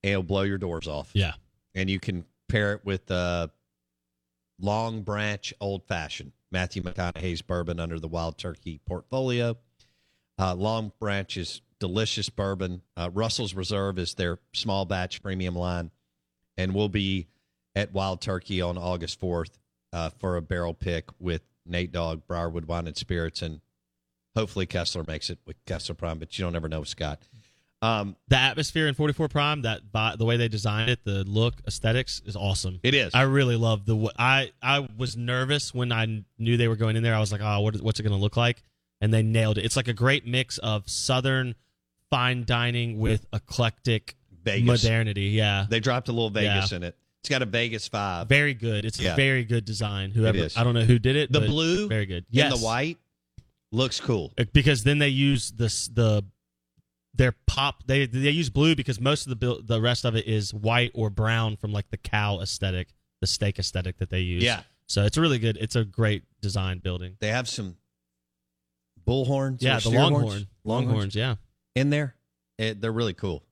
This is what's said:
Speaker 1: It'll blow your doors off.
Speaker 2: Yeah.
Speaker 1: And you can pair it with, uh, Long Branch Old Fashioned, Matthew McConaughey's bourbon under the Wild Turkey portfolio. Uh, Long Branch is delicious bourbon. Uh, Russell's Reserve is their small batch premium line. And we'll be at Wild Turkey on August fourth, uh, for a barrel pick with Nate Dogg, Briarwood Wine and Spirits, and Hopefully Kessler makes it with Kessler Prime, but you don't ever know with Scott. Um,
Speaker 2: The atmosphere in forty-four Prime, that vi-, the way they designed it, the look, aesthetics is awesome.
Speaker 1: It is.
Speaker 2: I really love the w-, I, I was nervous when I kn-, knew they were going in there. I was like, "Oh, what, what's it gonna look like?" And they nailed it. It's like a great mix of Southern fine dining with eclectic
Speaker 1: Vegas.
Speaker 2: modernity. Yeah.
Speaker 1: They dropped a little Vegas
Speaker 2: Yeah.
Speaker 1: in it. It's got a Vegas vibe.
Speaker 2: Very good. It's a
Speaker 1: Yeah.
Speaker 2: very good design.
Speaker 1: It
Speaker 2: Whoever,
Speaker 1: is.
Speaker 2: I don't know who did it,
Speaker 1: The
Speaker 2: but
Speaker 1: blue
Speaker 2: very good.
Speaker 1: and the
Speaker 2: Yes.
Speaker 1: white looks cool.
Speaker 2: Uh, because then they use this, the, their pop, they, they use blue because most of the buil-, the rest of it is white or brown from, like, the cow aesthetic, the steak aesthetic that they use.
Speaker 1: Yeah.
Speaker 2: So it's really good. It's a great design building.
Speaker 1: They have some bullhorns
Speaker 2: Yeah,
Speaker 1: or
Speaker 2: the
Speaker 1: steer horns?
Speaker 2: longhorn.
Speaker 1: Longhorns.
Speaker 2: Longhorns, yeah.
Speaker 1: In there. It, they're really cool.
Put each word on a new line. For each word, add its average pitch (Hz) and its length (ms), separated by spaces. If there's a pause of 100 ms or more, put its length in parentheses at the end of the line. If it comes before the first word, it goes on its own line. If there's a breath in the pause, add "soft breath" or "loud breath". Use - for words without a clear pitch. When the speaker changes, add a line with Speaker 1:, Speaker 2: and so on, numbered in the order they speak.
Speaker 1:
It'll 98 200
blow 95 200
your 98 160
doors 82 280
off. 73 260
Speaker 2:
Yeah. 95 200 (400)
Speaker 1:
And 95 160
you 98 100
can 90 260 (220)
pair 104 260
it - 120
with, 98 240
uh, 87 380 (1120)
Long 110 420
Branch 104 580
Old 98 280
Fashioned, 78 460 (180)
Matthew 90 320
McConaughey's 90 580
bourbon 87 380
under 82 200
the 80 80
Wild 82 300
Turkey 82 480
portfolio. 120 720 (840)
Uh, 92 160
Long 107 440
Branch 101 380
is 85 240 (180)
delicious 104 500
bourbon. 95 520 (160)
Uh, 87 160
Russell's 107 400
Reserve 95 460
is 87 160
their 87 240 (140)
small 98 320
batch 90 360
premium 92 340
line. 87 360 (680)
And 92 160
we'll 104 160
be 95 380 (480)
at 101 180
Wild 95 280
Turkey 92 380
on 87 180
August 87 420
fourth, 85 400 (340)
uh, 82 160
for 92 260
a 85 60
barrel 85 320
pick 82 360 (100)
with 87 240 (220)
Nate 87 260
Dogg, 82 360
Briarwood 85 380
Wine 85 220
and 76 100
Spirits, 82 460
and 78 180 (720)
Hopefully 98 300
Kessler 85 420
makes 78 220
it 87 160
with - 200
Kessler 82 300
Prime, 80 240
but - 180
you 95 80
don't 85 100
ever 80 140
know 80 120
with 73 80
Scott. 78 320 (600 soft breath)
Um, 107 340 (120)
Speaker 2:
The 127 100
atmosphere 151 500
in 143 60
forty-four 151 340
Prime, 147 360
that 110 180 (100)
vi-, 110 240
the 113 100
way 120 120
they 120 100
designed 107 420
it, 123 140
the 98 200
look, 110 320 (120)
aesthetics 117 580
is 95 100
awesome. 92 480
Speaker 1:
It 131 100
is. 127 220
Speaker 2:
I 127 80
really 135 320
love 113 300
the 113 80
w-, 107 240
I, 131 340 (100)
I 135 260 (100)
was 117 200
nervous 127 560
when 123 180
I 113 140
kn-, 110 200 (120)
knew 117 200
they 117 100
were 113 80
going 110 200
in 113 80
there. 113 120
I 107 40
was 104 120
like, 101 120
"Oh, 104 180
what, 107 200
what's 110 180
it 107 40
gonna 104 140
look 101 200
like?" 120 240 (400)
And 110 100
they 110 120
nailed 110 340
it. 98 80
It's 117 100
like 123 120
a 120 60
great 123 340
mix 127 320
of 107 280
Southern 127 680 (560)
fine 123 320
dining 120 560
with 110 340
eclectic - 840 (280)
Speaker 1:
Vegas. 117 400
Speaker 2:
modernity. 110 460
Yeah. 101 380
Speaker 1:
They 113 120
dropped 123 280
a 131 40
little 117 180
Vegas 101 420
Speaker 2:
Yeah. 98 60
Speaker 1:
in 87 60
it. 87 120 (260)
It's - 80
got 131 120
a 123 40
Vegas 113 440
vibe. 101 380
Speaker 2:
Very 139 260
good. 110 320
It's 110 140
a 123 40
Speaker 1:
Yeah. 92 120
Speaker 2:
very 135 280
good 110 220
design. 101 460
Speaker 1:
It 107 60
Speaker 2:
Whoever, 110 200
Speaker 1:
is. 80 200
Speaker 2:
I 117 60
don't 120 100
know 117 100
who 120 160
did 127 160
it, 147 160
Speaker 1:
The 147 80
Speaker 2:
but 135 100
Speaker 1:
blue 165 380
Speaker 2:
very 110 180
good. 87 280
Speaker 1:
and 139 180
the 131 40
Speaker 2:
Yes. 117 60
Speaker 1:
white 123 360 (760)
looks 123 280
cool. 101 380
Speaker 2:
Uh, 120 140
because 131 320
then 147 160
they 147 100
use 135 420
this, 110 360
the, 110 380 (880)
their 127 180 (160)
pop, 135 400
they, 135 180
they 131 260
use 151 180
blue 151 260
because 127 240
most 139 260
of 135 40
the 123 60
buil-, 123 280
the 113 160
rest 120 240
of 117 120
it 110 120
is 107 260
white 117 400
or 110 160
brown 110 480
from, 104 140
like, 104 200
the 107 60
cow 104 440
aesthetic, 92 480 (300)
the 101 80
steak - 300
aesthetic 90 420
that 92 100
they 92 120
use. 90 220
Speaker 1:
Yeah. 117 200 (240)
Speaker 2:
So 101 180
it's 113 120
really 156 220
good. 110 220
It's 110 140
a 113 100
great 104 380 (180)
design 95 380
building. 90 400
Speaker 1:
They 107 100
have 120 180
some 92 300 (1300)
bullhorns 131 540
Speaker 2:
Yeah, 131 120
Speaker 1:
or - 20
Speaker 2:
the 113 60
Speaker 1:
steer 113 180
horns? - 140
Speaker 2:
longhorn. 104 340 (160)
Speaker 1:
Longhorns. 120 240
Speaker 2:
Longhorns, 104 280
yeah. 117 200 (400)
Speaker 1:
In 135 140
there. 147 260 (420)
It, 110 240
they're 113 100
really 110 220
cool. 87 380